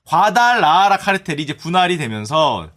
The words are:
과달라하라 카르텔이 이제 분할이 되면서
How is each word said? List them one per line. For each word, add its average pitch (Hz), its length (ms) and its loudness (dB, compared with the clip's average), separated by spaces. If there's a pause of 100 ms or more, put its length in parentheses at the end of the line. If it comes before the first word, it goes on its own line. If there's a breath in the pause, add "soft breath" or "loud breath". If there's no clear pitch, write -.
과달라하라 196 920 2
카르텔이 185 440 -4
이제 143 140 -8
분할이 180 420 -2
되면서 110 800 -4